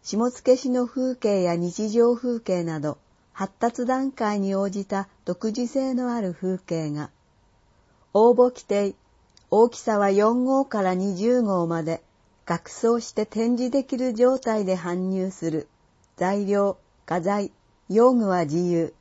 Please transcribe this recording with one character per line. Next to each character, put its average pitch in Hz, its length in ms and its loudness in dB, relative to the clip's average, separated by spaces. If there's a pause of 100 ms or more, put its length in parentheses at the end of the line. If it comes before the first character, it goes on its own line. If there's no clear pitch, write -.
下 - 140 -6
野 247 380 2
市 254 140 -6
の 247 160 0
風 254 300 -4
景 202 260 0
や 175 140 0
日 175 340 -4
常 233 260 4
風 240 260 -4
景 180 220 -2
な 160 160 -4
ど、 147 180 -4 (360)
発 - 260 -6
達 240 260 -2
段 262 260 -2
階 208 280 -2
に 196 160 -2
応 196 140 0
じ 196 160 -6
た 196 220 -4 (180)
独 180 220 -4
自 240 200 -4
性 262 260 -2
の 247 200 -2
あ 233 80 -4
る 180 120 -4
風 185 260 -4
景 160 320 -6
画。 147 180 -8 (1040)
応 233 200 6
募 247 160 6
規 - 160 -12
定、 202 300 -2 (540)
大 226 200 6
き - 100 -12
さ 214 200 -2
は 196 120 2
四 226 340 2
号 269 200 2
か 214 160 -4
ら 185 140 0
二 190 200 -2
十 233 260 2
号 185 260 0
ま 165 160 -4
で、 165 200 -6 (420)
額 - 240 -6
装 233 300 0
し - 120 -12
て 214 140 -4
展 226 320 -2
示 247 120 -2
で 269 140 0
き 262 140 -6
る 254 160 -2
状 254 260 4
態 220 260 -2
で 185 120 0
搬 175 180 -4
入 185 360 -2
す 165 180 -6
る。 156 180 -4 (500)
材 196 280 -2
料、 202 320 0 (280)
画 170 160 -2
材、 202 300 -2 (380)
用 233 240 6
具 226 140 2
は 180 180 2
自 147 120 -2
由。 175 440 0